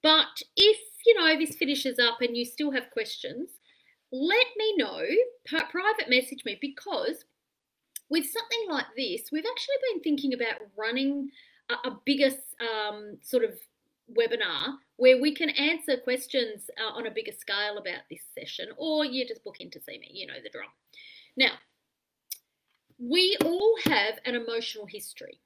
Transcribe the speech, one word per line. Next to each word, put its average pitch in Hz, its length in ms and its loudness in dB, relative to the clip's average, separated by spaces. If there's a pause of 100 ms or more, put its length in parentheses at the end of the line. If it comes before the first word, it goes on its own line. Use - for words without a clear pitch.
But 311 400 4 (120)
if, 415 220 6 (260)
you 466 120 10
know, 320 240 6
this 311 160 -4
finishes 269 420 -2
up 240 240 2
and 240 160 0
you 240 80 -2
still 294 280 -4
have 247 180 -4
questions, - 640 -8 (540)
let 370 440 4
me 427 220 2
know, 190 260 0 (440)
pri-, 320 240 0
private 415 400 0
message 254 340 2
me, 202 160 -6
because 277 640 -4 (840)
with 311 220 0
something 453 400 -4
like 277 260 -4
this, 220 360 -4
we've 311 200 -4
actually 539 260 -4 (160)
been 330 100 -6
thinking 277 280 0
about 233 300 -4 (160)
running 269 540 -2 (380)
a, 254 180 -6
a 254 180 -8
bigger, 277 260 4 (280)
um, 214 640 -6
sort 233 240 0
of - 120 -6 (560)
webinar 226 680 -2 (180)
where 254 240 8
we 302 120 2
can 302 180 -2
answer 302 440 0
questions, 247 840 -4
uh, 220 140 -6
on 226 160 -8
a 202 40 -8
bigger 214 200 -8
scale 208 460 -4
about 180 320 -8
this - 140 -16 (140)
session, - 380 -10
or 311 300 0
you 254 200 -2
just - 200 -12
book 185 160 -16
in 180 100 -16
to 151 80 -18
see - 180 -16
me, - 140 -20
you 185 160 -14
know 131 160 -14
the 107 60 -14
drill. 101 180 -14 (680)
Now, 254 160 4 (1500)
we 359 460 4
all 403 400 4
have 220 400 2
an 247 100 -2
emotional 226 520 -6
history - 580 -16